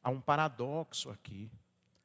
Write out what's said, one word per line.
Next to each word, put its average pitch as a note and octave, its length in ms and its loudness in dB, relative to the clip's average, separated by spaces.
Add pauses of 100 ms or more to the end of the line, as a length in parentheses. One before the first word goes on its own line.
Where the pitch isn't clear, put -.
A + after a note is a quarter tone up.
Há B2 80 2
um C3 120 0
paradoxo C#3+ 880 2
aqui. G#2 420 -12 (540)